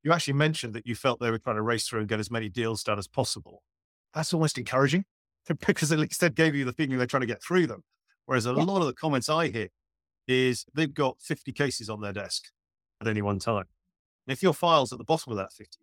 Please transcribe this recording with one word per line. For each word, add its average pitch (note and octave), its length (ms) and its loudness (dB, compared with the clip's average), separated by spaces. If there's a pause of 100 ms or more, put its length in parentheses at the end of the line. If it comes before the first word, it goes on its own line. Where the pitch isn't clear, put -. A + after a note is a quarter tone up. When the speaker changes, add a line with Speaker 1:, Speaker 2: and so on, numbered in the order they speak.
Speaker 1:
You D3+ 100 4
actually D3+ 220 2
mentioned D3 400 0
that A2 120 -10
you A#2+ 80 -4
felt B2 260 0
they A#2+ 100 0
were A2+ 80 0
trying A2 180 -2
to G#2+ 60 0
race A2+ 260 0
through A2+ 120 -4
and G#2+ 80 -2
get G#2+ 120 0
as G#2+ 100 -6
many A2+ 180 -4
deals A2+ 360 -4
done G#2 140 -2
as G2 100 -10
possible. - 540 -6 (520)
That's D#3 200 -4
almost D#3+ 240 0
encouraging C3+ 460 2 (220)
<laughs> - 220 -20
because - 420 0
at D#3+ 80 2
least - 220 -2
that D#3+ 160 2
gave D#3+ 180 4
you C#3 100 -2
the B2 80 -4
feeling C3 260 -2
they're B2 100 0
trying C3+ 140 0
to B2 40 -2
get A2 160 -6
through F3 240 2
them. G#2 160 -8 (440)
Whereas B2 200 2
a B2 60 0
Speaker 2:
Yeah. C#3+ 120 2
Speaker 1:
lot F#3+ 180 2
of D#3 40 2
the B2+ 80 -2
comments C#3 340 -2
I D#3+ 200 2
hear G#2+ 200 -6 (600)
is B2+ 360 2 (100)
they've D3 200 0
got C3+ 260 -2
fifty - 320 -8
cases B2 380 -2
on G#2+ 100 -8
their G2+ 120 -6
desk G2 320 -8 (560)
at A2+ 80 -2
any G#2 140 0
one G2+ 180 0
time. G#2 260 -2 (600)
And C3 60 -4
if C3 100 -8
your F#3 120 6
file's D3+ 380 4
at B2 60 -10
the A#2 60 -14
bottom D#3 280 0
of G#2 60 -2
that F#2+ 140 -4
fifty - 300 -20